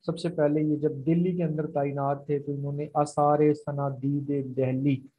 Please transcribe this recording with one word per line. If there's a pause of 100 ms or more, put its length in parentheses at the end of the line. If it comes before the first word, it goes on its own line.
सबसे
पहले
ये
जब
दिल्ली
के
अंदर
तैनात
थे
तो
इन्होंने
आसार
सनादीद
दिल्ली (160)